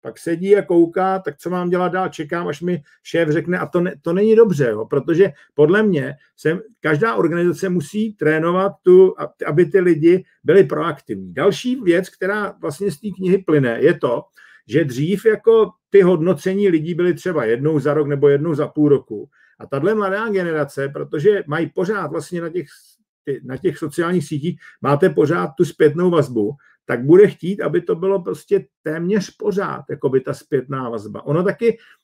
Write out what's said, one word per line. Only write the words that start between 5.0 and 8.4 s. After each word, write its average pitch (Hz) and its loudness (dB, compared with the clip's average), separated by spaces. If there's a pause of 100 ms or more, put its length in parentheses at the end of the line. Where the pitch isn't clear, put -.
podle 170 2
mě 143 -2 (300)
sem-, 165 -2 (180)
každá 160 -2
organizace 175 -2
musí 208 -4
trénovat 170 0 (100)